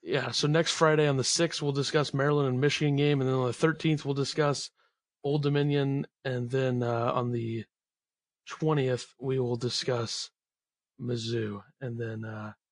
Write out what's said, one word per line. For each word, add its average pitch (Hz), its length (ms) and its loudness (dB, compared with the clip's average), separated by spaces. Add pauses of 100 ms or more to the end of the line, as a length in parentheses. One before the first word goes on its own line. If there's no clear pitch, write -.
Yeah, 127 300 -4
so - 160 0
next 160 260 2
Friday 156 340 4
on 139 100 2
the 127 60 0
sixth, - 400 0
we'll 143 80 0
discuss 139 420 0
Maryland 143 360 2
and 127 120 0
Michigan 147 340 2
game, 143 260 2
and 131 80 0
then 131 60 2
on 127 120 0
the 120 60 -2
thirteenth, 156 520 0
we'll 139 80 -2
discuss 139 560 0 (560)
Old 143 180 2
Dominion, 143 640 2 (160)
and 123 260 -4
then, 127 340 2
uh, 120 300 0
on 123 200 0
the 113 320 -4 (840)
twentieth, 139 720 0
we 131 200 -2
will 123 180 0
discuss 120 720 -4 (720)
Mizzou. 113 600 -4 (200)
And 120 180 -8
then, 110 240 -6
uh, 107 300 -10 (180)